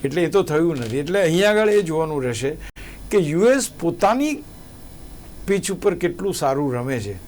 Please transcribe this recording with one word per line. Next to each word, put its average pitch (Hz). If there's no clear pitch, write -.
એટલે 147
એ 170
તો 190
થયું 160
નથી. 120
એટલે 175
અહીંયા 180
આગળ 214
એ 208
જોવાનું 156
રહેશે 127
કે 208
યુ 165
એસ 254
પોતાની 220
પિચ 196
ઉપર 196
કેટલું 180
સારું 139
રમે 123
છે 101